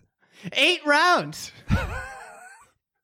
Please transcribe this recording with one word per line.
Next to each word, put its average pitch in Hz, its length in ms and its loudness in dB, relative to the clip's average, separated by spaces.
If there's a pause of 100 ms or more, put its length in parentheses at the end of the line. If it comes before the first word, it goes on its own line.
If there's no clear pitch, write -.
(520)
Eight 311 340 2
rounds. 294 640 2 (180)
<laughs> - 220 0 (1120)